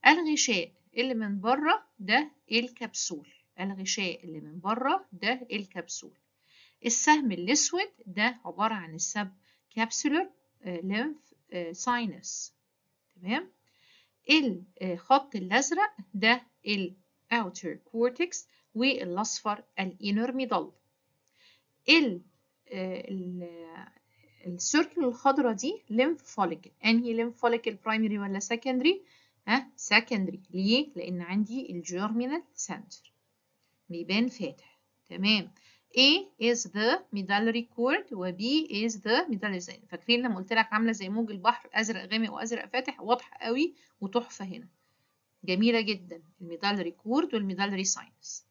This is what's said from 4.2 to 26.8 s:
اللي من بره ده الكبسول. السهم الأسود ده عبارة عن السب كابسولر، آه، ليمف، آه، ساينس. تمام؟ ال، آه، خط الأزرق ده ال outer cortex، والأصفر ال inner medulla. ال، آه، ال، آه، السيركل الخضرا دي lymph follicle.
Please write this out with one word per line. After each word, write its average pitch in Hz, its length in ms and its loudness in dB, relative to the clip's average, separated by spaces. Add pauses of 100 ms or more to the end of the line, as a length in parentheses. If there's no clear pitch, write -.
اللي 160 140 -10
من 151 200 -14
بره 254 520 0
ده 233 400 -4
الكبسول. 185 600 -10 (720)
السهم 277 460 4
الأسود 294 580 0 (160)
ده 214 400 -2
عبارة 196 280 -2
عن 165 220 -10
السب 190 360 -4 (380)
كابسولر، 285 600 0 (340)
آه، 180 160 -6
ليمف، 220 540 -4 (200)
آه، 170 180 -6
ساينس. 220 840 -4 (600)
تمام؟ 233 360 -6 (800)
ال، 262 340 4 (180)
آه، 185 140 -4
خط 269 400 4
الأزرق 285 600 0 (180)
ده 220 280 4 (260)
ال 196 280 -2 (380)
outer 214 440 -4 (160)
cortex، 247 440 0 (380)
والأصفر 214 880 -2 (160)
ال 190 240 -4
inner 214 280 0
medulla. 226 400 -2 (1160)
ال، 262 320 6 (460)
آه، 185 440 -8
ال، 180 320 -8
آه، 170 480 -16 (560)
السيركل 294 560 0
الخضرا 254 480 4
دي 269 300 -4 (100)
lymph 269 300 2 (140)
follicle. 170 340 -2 (160)